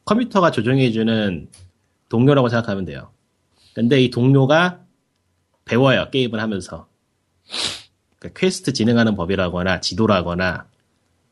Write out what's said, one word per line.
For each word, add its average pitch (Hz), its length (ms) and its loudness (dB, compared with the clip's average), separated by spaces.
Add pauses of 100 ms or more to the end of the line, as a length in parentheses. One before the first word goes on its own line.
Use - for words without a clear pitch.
컴퓨터가 208 460 0
조종해주는 110 960 -2 (640)
동료라고 127 400 4
생각하면 110 360 -2
돼요. 69 260 -12 (640)
근데 123 280 2
이 123 80 2
동료가 135 720 2 (840)
배워요, 117 460 2
게임을 120 280 -2
하면서. 95 480 -8 (1300)
그러니까 - 200 -18
퀘스트 185 340 -2
진행하는 113 420 2
법이라거나 90 640 -2
지도라거나 90 880 -2 (640)